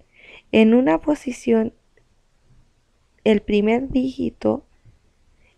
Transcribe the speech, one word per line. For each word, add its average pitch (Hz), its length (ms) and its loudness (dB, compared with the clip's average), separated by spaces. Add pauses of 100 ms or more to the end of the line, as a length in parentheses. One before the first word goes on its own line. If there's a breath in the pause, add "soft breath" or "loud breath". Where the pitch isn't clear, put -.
(500 soft breath)
en 220 240 4
una 302 260 2
posición, 240 760 -4 (1500)
el 214 180 2
primer 214 500 -2
dígito 254 760 -4 (920)